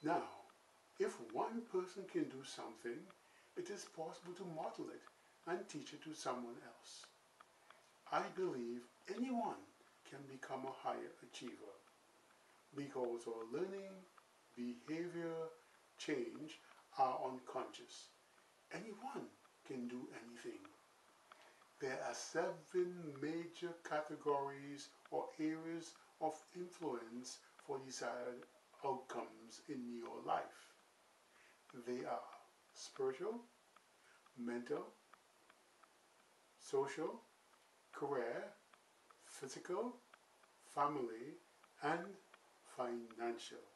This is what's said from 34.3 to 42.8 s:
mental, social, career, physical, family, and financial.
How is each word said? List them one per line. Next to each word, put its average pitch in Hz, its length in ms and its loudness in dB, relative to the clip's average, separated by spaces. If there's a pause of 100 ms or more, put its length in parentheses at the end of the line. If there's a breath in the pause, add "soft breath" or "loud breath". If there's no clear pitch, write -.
mental, 120 480 0 (1700)
social, 151 600 2 (720)
career, 139 500 2 (840)
physical, 175 680 0 (800)
family, 139 600 4 (460)
and 160 180 6 (760)
financial. 117 840 0 (180)